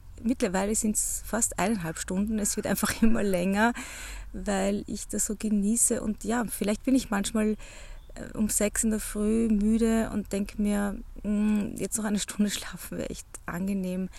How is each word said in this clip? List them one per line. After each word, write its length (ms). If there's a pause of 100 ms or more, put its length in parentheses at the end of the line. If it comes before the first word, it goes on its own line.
(220)
mittlerweile 520
sind's 520
fast 320
eineinhalb 400
Stunden. 400
Es 180
wird 100
einfach 260
<laughs> 100
immer 200
länger, 500 (600)
weil 540
ich 220
das 180
so 100
genieße. 640
Und 220
ja, 240
vielleicht 360
bin 100
ich 160
manchmal, 460 (580)
äh, 220
um 120
sechs 360
in 60
der 100
Früh 480
müde 640
und 220
denk 260
mir, 400 (240)
"Mm, 540
jetzt 220
noch 60
eine 160
Stunde 300
schlafen 480
wäre 120
echt 160 (200)
angenehm." 640 (100)